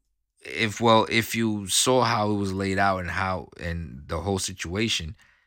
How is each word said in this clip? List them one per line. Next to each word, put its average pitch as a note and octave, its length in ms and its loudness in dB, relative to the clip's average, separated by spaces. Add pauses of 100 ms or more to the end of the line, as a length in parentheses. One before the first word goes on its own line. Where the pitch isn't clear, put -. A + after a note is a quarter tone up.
(420)
if, G2 380 -4
well, A2+ 300 6
if A2+ 260 0
you G#2+ 320 -2
saw B2+ 360 4
how A2+ 280 2
it G#2 40 0
was G2 180 -2
laid F#2+ 240 0
out G2 220 2
and F2 120 -6
how, F#2 380 -4 (100)
and D#2+ 480 -8
the E2 140 -4
whole F#2+ 180 0
situation, F#2 760 -4 (320)